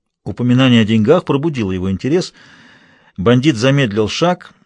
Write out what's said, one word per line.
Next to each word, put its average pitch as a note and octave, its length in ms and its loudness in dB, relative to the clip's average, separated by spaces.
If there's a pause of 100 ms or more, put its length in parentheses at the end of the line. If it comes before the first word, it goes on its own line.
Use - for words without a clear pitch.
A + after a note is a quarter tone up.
(240)
Упоминание B2 580 2
о G#2+ 40 2
деньгах A2+ 400 2
пробудило C3+ 460 -2
его F#2 200 -4
интерес. C3+ 420 -4 (840)
Бандит B2 400 2
замедлил A2+ 520 0
шаг, F3 440 -4 (120)